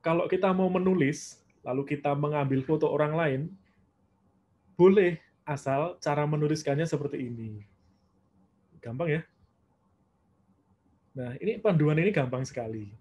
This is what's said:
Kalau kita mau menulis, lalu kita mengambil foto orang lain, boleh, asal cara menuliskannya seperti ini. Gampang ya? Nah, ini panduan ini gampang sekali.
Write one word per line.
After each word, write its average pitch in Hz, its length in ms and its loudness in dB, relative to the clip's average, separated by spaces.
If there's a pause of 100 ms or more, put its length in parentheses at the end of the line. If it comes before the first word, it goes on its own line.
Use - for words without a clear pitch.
Kalau 170 240 0
kita 185 240 2
mau 185 160 2
menulis, 180 720 0 (240)
lalu 135 320 -4
kita 143 240 -2
mengambil 143 480 0
foto 156 240 2
orang 151 240 0
lain, 147 260 0 (1300)
boleh, 180 440 6 (280)
asal 143 560 -4
cara 147 240 0
menuliskannya 151 560 -2
seperti 143 480 -6
ini. 110 320 -12 (1200)
Gampang 131 240 -6
ya? 160 140 0 (1900)
Nah, 127 240 -10
ini 220 240 -4
panduan 151 320 4
ini 175 160 4
gampang 131 320 0
sekali. 113 580 -8